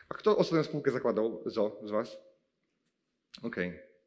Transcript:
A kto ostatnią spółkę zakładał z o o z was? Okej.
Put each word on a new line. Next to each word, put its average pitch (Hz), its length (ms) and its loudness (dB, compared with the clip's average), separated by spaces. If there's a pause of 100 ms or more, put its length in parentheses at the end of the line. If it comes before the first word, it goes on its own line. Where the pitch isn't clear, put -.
A - 40 -8
kto - 240 4
ostatnią 160 260 4
spółkę 143 280 0
zakładał 113 540 0
z 117 120 -2
o 107 220 0
o 107 80 -12
z 104 40 -6
was? 110 260 -2 (1300)
Okej. 90 360 -4 (280)